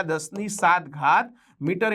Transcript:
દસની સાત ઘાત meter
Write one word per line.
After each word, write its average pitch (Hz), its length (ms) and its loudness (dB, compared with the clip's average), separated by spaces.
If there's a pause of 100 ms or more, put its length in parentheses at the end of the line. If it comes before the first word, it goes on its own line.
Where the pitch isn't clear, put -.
દસની 175 460 -6
સાત 175 400 2
ઘાત 160 340 2 (400)
meter 214 260 2